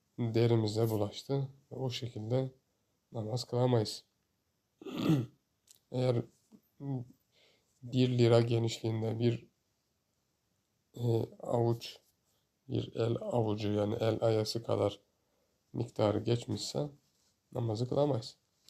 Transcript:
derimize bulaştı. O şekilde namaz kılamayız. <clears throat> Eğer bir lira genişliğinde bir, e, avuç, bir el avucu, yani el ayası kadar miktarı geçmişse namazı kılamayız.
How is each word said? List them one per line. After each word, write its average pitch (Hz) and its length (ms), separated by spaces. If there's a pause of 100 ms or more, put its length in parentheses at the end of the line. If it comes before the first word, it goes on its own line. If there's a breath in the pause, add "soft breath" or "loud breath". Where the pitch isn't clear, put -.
(180)
derimize 113 720
bulaştı. 113 580 (220)
O 123 200
şekilde 120 600 (600)
namaz 117 320
kılamayız. 123 600 (760)
<clears throat> - 1120
Eğer 127 300 (1600 soft breath)
bir 127 360
lira 117 220
genişliğinde 113 800
bir, 117 300 (1500)
e, 120 80 (360)
avuç, 117 600 (680)
bir 120 280
el 113 240
avucu, 110 520
yani 104 280
el 113 200
ayası 110 420
kadar 104 380 (720)
miktarı 113 460
geçmişse 120 720 (640)
namazı 120 360
kılamayız. 135 500 (320 soft breath)